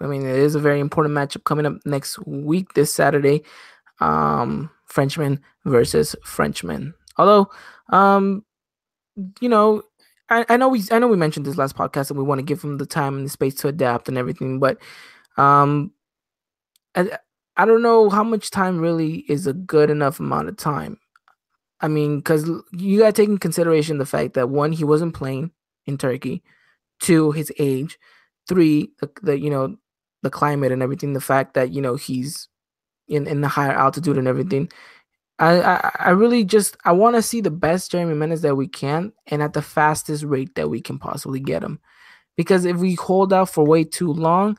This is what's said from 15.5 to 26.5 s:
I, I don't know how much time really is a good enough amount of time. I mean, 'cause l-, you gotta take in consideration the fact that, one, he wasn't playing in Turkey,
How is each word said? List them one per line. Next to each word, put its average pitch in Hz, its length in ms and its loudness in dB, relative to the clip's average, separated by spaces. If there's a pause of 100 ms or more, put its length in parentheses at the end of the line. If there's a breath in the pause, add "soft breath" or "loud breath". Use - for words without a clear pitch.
I, 185 220 -2 (380)
I 180 80 2
don't 226 180 6
know 226 280 6
how 208 160 2
much 226 260 -4
time 185 280 -2
really 165 400 -2 (100)
is 147 180 -2
a 135 60 0
good 151 360 2
enough 147 300 -2
amount 151 300 -4
of - 80 -14
time. - 420 -6 (800)
I 160 80 -4
mean, 147 340 -2
'cause 156 280 0
l-, 160 140 -6 (100)
you 190 260 2
gotta 214 140 6
take 214 160 4
in 202 80 0
consideration 160 600 0
the 131 60 -4
fact 147 280 -4
that, 127 160 0
one, 147 240 0
he 160 100 -4
wasn't 156 300 0
playing 135 380 -8 (340)
in 143 120 -6
Turkey, 131 460 -6 (560)